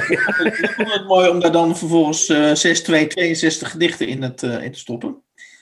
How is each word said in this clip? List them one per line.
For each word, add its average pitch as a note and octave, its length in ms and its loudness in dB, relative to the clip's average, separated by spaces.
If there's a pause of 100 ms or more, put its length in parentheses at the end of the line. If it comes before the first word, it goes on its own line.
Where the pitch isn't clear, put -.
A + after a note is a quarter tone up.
eh, - 440 0
<laughs> - 120 -4
ik - 140 -2
vond G#3+ 160 -4
het G3 140 -4
mooi F#3 220 4
om F3 120 2
daar E3+ 120 2
dan E3 240 2
vervolgens, D#3+ 520 0
eh, D3+ 260 4
zes, E3 280 2
twee, D#3 240 2
tweeënzestig E3 640 -2
gedichten E3+ 380 -2
in C3 140 -6
het, B2+ 200 -8
eh, A#2+ 220 -4
in B2+ 80 -10
te - 60 -18
stoppen. - 440 -10 (400)